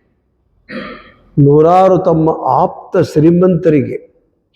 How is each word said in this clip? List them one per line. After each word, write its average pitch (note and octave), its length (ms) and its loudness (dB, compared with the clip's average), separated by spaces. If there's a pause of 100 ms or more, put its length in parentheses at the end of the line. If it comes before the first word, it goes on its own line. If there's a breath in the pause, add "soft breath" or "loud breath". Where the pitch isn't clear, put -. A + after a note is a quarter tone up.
(1400 loud breath)
ನೂರಾರು E3+ 580 4
ತಮ್ಮ D#3+ 320 -2 (160)
ಆಪ್ತ D3 520 -4
ಶ್ರೀಮಂತರಿಗೆ E3 1300 0 (320)